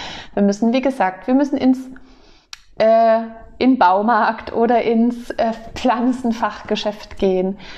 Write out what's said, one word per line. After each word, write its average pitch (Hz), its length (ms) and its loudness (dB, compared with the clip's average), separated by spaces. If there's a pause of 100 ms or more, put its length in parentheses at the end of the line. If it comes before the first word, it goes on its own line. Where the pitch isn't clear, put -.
(360)
wir 202 80 2
müssen, 202 280 2
wie 254 100 0
gesagt, 262 440 -2
wir 254 80 0
müssen 277 240 0
ins 262 220 2 (1000)
äh, 226 400 4 (400)
in 254 120 4
den 233 80 4
Baumarkt 214 720 2
oder 226 280 2
ins, 233 500 0
äh, 226 200 -2 (240)
Pflanzenfachgeschäft 226 1400 -2
gehen, 190 420 0 (180)